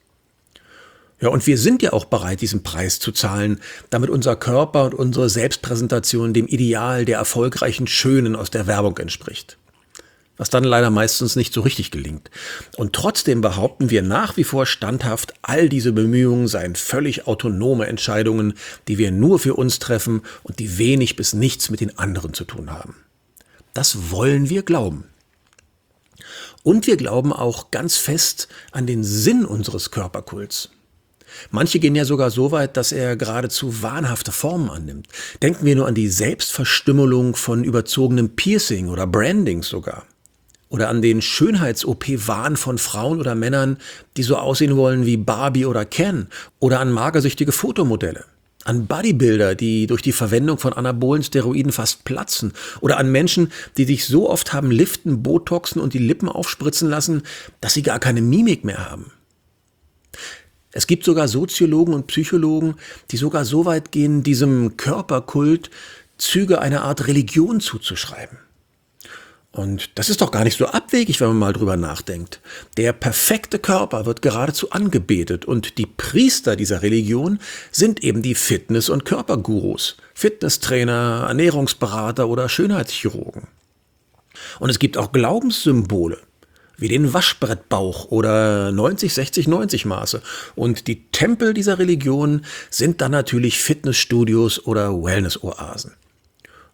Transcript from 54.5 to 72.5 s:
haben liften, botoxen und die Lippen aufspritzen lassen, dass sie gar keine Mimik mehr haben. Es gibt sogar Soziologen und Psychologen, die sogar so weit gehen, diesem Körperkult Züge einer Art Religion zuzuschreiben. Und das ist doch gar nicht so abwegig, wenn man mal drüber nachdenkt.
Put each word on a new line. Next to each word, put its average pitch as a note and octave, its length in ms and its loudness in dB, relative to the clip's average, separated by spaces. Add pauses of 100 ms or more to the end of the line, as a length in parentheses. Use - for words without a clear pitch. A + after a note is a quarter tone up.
haben C#3+ 180 0
liften, B2+ 540 2
botoxen E3+ 580 0
und D3 120 -2
die C3 40 0
Lippen B2 300 0
aufspritzen - 640 -2
lassen, D3 340 -2 (380)
dass - 120 0
sie D3 100 0
gar B2+ 160 0
keine A#2+ 220 2
Mimik E3+ 440 4
mehr G2 240 -6
haben. - 240 -16 (1600)
Es - 140 -4
gibt - 160 2
sogar D#3 240 4
Soziologen D#3+ 640 2
und C#3 140 -4
Psychologen, D#3 680 0 (340)
die A#2+ 80 -4
sogar D3 260 0
so D3 220 2
weit D#3+ 260 0
gehen, D3 320 2
diesem C3 540 2
Körperkult D3 920 0 (480)
Züge G3+ 440 2
einer C#3 220 0
Art C#3 240 -4
Religion D#3 520 4
zuzuschreiben. - 800 -8 (1120)
Und G2 440 -6
das - 120 -2
ist G#3 140 2
doch F3 100 2
gar A2 140 2
nicht - 120 0
so - 100 2
abwegig, A3+ 520 0
wenn B2 80 4
man A2+ 120 4
mal G2+ 120 2
drüber G2+ 240 0
nachdenkt. E2+ 640 -8 (380)